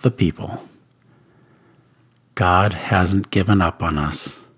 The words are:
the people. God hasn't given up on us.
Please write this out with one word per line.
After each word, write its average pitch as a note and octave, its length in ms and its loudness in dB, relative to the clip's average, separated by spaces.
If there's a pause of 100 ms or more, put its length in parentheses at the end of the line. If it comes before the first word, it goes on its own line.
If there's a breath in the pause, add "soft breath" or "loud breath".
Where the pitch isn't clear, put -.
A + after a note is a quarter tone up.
the B2+ 100 2
people. - 560 -4 (1700 soft breath)
God F#2 380 2
hasn't F#2+ 580 0
given G2 300 2
up E2+ 200 -2
on D#2+ 160 -2
us. - 460 -6 (140)